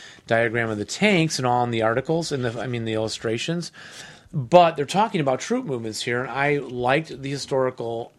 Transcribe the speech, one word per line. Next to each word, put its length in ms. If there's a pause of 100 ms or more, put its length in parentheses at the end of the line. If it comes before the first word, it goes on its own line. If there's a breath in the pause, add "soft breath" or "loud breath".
(260 loud breath)
diagram 440
of 80
the 60
tanks 540
and 80
all 160
in 80
the 120
articles, 500
and 120
the, 160
I 60
mean, 180
the 100
illustrations. 760 (600 loud breath)
But 440
they're 100
talking 340
about 180
troop 280
movements 360
here, 200
and 80
I 280
liked 640
the 80
historical, 880